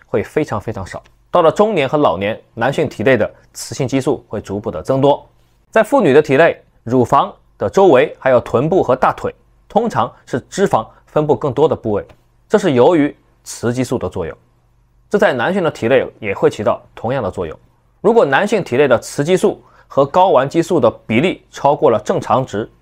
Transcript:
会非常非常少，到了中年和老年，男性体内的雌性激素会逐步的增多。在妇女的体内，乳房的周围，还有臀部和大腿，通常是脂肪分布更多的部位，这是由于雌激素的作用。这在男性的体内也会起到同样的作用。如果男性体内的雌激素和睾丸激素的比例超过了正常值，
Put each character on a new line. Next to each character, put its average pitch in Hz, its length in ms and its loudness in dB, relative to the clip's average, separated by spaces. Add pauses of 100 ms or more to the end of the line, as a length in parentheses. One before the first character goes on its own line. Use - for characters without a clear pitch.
会 107 180 -4
非 - 200 -4
常 113 160 -6
非 113 140 -8
常 95 120 -10
少， - 160 -14 (300)
到 175 100 2
了 160 100 4
中 214 220 0
年 143 140 0
和 151 100 -2
老 110 200 2
年， 101 220 -4 (160)
男 120 180 -2
性 143 160 -2
体 - 140 -10
内 131 120 4
的 104 160 -2 (220)
雌 - 200 -16
性 135 140 -6
激 135 140 -2
素 - 260 -4
会 104 140 -10
逐 101 180 -8
步 104 100 -8
的 82 120 -10
增 135 180 -2
多。 - 280 0 (420)
在 220 140 0
妇 277 180 0
女 143 120 4
的 151 80 8
体 139 160 0
内， 156 220 2 (240)
乳 120 220 2
房 165 260 0 (260)
的 104 120 -4
周 190 180 4
围， 147 320 4
还 135 120 0
有 123 80 4
臀 123 280 -2
部 170 160 0
和 127 120 0
大 165 180 0
腿， - 200 -8 (340)
通 220 220 -2
常 123 220 -4 (140)
是 131 140 -6 (100)
脂 190 180 -2
肪 113 180 -2 (200)
分 151 200 -2
布 147 100 2
更 135 180 -4
多 147 140 2
的 - 80 0
部 110 160 -6
位， 98 140 -4 (420)
这 220 100 2
是 180 140 0
由 135 240 4
于 147 200 0 (280)
雌 - 280 -6
激 123 120 -4
素 123 120 -4
的 92 140 -6
作 90 160 -8
用。 78 100 -12 (720)
这 202 120 -2
在 185 140 2
男 131 200 -2
性 196 100 -2
的 151 60 0
体 - 180 -6
内 123 160 4 (160)
也 98 140 -6
会 156 160 0
起 110 140 -4
到 107 180 -2 (140)
同 120 180 -8
样 135 80 -4
的 92 80 -6
作 92 160 -8
用。 80 100 -12 (460)
如 196 100 2
果 220 140 4
男 147 220 0
性 196 160 -2
体 - 120 -4
内 131 120 4
的 120 100 4
雌 - 260 -8
激 180 140 2
素 - 260 -2 (240)
和 139 180 0
睾 185 240 2
丸 139 180 2
激 165 140 -2
素 165 180 -2
的 117 100 4 (180)
比 113 120 0
例 170 300 -2
超 143 260 0
过 151 140 2
了 107 100 2
正 170 220 -4
常 131 240 0
值， 104 240 -8 (120)